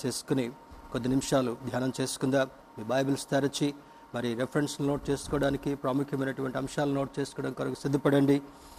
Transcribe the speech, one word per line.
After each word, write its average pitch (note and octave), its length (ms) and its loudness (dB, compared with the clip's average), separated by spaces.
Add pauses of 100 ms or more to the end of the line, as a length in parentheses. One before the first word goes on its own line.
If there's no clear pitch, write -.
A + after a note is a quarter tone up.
చేసుకుని B2+ 460 -2 (400)
కొద్ది B2 180 -2
నిమిషాలు C3 480 2 (120)
ధ్యానం B2+ 320 0
చేసుకుందాం. C3 480 0 (280)
మీ A2+ 60 -8
బైబిల్స్ C3 460 0
తెరచి C#3+ 440 0 (420)
మరి A#2+ 180 0
రెఫరెన్స్ C3+ 480 0
నోట్ C#3 280 -2
చేసుకోవడానికి, C#3 680 0
ప్రాముఖ్యమైనటువంటి C3+ 840 -2
అంశాలు C#3 360 0
నోట్ C#3 260 -2
చేసుకోవడం C3+ 340 -4
కొరకు C3 220 -4
సిద్ధపడండి. C#3+ 680 6 (380)